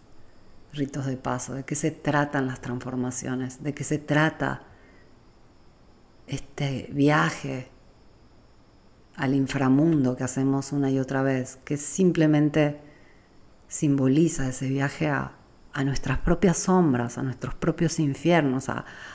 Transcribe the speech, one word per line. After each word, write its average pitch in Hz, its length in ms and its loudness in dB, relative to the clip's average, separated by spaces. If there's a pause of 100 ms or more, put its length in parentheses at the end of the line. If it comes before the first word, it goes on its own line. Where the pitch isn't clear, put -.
(720)
ritos 143 340 -6
de 131 100 -4
paso, 127 380 -6
de 135 100 -8
qué 147 120 -6
se 156 160 -2
tratan 147 560 0
las 127 120 -8
transformaciones, 127 1000 -6
de 139 120 -4
qué 139 100 -8
se 151 140 -2
trata 147 680 0 (1600)
este 139 640 -6
viaje 143 760 0 (1500)
al 139 220 0
inframundo 135 800 4
que 135 80 -4
hacemos 135 480 0
una 139 180 2
y 135 80 2
otra 135 240 0
vez, 131 420 -2
que 147 120 -4
simplemente 151 1040 4 (880)
simboliza 139 800 2
ese 127 200 -6
viaje 139 380 -2
a 135 300 -4 (360)
a 139 120 -2
nuestras 135 340 0
propias 175 400 2
sombras, 139 600 2
a 127 40 -6
nuestros 123 320 -6
propios 160 460 0
infiernos, 143 680 2
a, - 160 -6 (300)